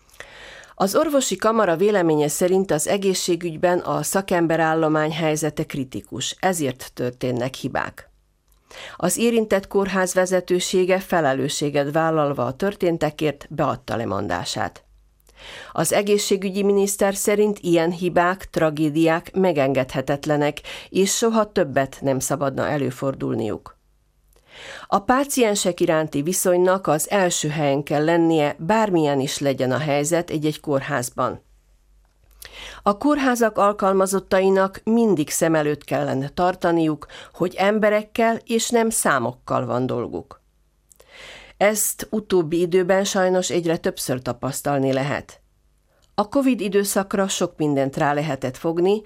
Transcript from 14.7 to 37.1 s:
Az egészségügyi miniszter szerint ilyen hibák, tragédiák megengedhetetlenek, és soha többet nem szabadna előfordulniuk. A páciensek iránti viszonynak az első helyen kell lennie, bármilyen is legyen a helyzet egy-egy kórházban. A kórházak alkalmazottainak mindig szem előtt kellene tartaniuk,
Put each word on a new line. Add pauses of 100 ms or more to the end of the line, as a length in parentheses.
Az
egészségügyi
miniszter
szerint
ilyen
hibák,
tragédiák
megengedhetetlenek, (280)
és
soha
többet
nem
szabadna
előfordulniuk. (1120)
A
páciensek
iránti
viszonynak
az
első
helyen
kell
lennie,
bármilyen
is
legyen
a
helyzet
egy-egy
kórházban. (1400)
A
kórházak
alkalmazottainak
mindig
szem
előtt
kellene
tartaniuk, (280)